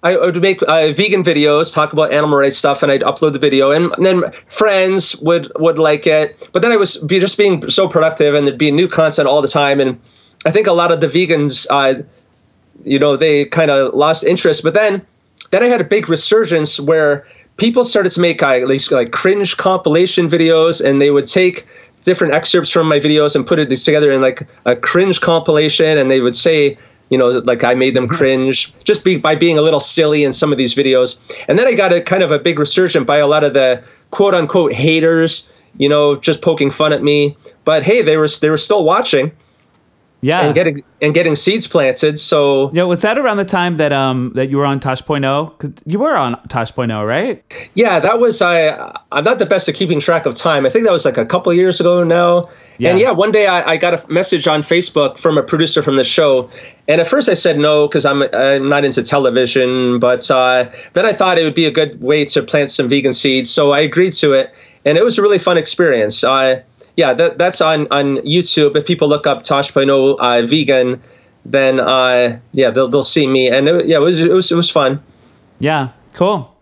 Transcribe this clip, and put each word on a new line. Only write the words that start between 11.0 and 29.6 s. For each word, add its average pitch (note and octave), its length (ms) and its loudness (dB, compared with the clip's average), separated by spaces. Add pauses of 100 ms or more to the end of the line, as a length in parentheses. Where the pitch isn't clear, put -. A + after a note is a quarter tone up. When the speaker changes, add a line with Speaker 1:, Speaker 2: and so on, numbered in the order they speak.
Speaker 1:
the D#3+ 60 0
vegans, D3+ 600 0
uh, C#3 320 0 (840)
you C#3 120 -2
know, C#3+ 200 2
they D3 260 2
kinda C#3+ 460 0
lost D#3 340 0
interest. D#3+ 400 0
But D#3 100 0
then, G3+ 320 0 (460)
then G3+ 120 2
I - 20 2
had A#3+ 160 0
a - 20 0
big - 240 -2
resurgence E3 720 0
where D3 480 0 (300)
people A#3 260 0
started G3+ 300 0
to E3+ 80 -2
make, - 200 0
uh, B2+ 240 2
these, C3+ 240 -2
like, A#2+ 220 0
cringe G3 460 -2
compilation F3+ 720 0
videos, E3 540 0
and C#3 180 2
they C#3+ 100 2
would C#3 160 0
take F3+ 400 -2 (380)
different F3 280 0
excerpts E3 380 0
from E3 160 0
my D3+ 120 2
videos D3+ 360 0
and C3 100 -2
put E3 140 0
it D3 100 -2
together D3 440 2
in, C3 80 2
like, C3 260 -2 (160)
a B2 140 0
cringe F3+ 420 0
compilation, D#3 800 0
and C3+ 120 0
they C3+ 120 2
would B2 140 0
say, D3+ 420 0 (320)
you C3 80 0
know, B2+ 120 2
like, B2 340 -2
I B2 100 2
made B2+ 220 0
them B2+ 120 0
cringe C3 640 -2 (120)
just C#3+ 200 0
be, F#3 140 2
by D#3 180 0
being E3 220 0
a D3+ 60 2